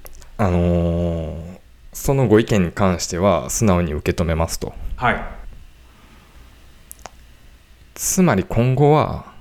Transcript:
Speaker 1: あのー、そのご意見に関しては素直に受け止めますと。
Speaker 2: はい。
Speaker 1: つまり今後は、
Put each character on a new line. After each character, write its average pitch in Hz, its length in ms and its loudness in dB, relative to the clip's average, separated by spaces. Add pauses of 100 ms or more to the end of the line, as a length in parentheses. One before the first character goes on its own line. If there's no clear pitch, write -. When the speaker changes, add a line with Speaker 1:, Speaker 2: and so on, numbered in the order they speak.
(380)
Speaker 1:
あ 101 100 2
の 85 840 0
ー、 82 240 -14 (340)
そ - 220 -2
の 131 140 2
ご 104 100 8
意 113 60 4
見 101 220 0
に 82 40 -4
関 92 300 0
し - 80 -6
て 87 100 -4
は 85 320 2
素 - 140 -2
直 90 180 4
に 78 100 -4
受 78 200 -2
け 95 100 -2
止 - 20 0
め 80 120 0
ま 82 100 0
す - 140 -8
と。 - 120 -8 (220)
Speaker 2:
は - 160 0
い。 - 100 -2 (2750)
Speaker 1:
つ - 280 0
ま 147 140 4
り 92 80 0
今 127 320 0
後 143 160 4
は、 - 480 0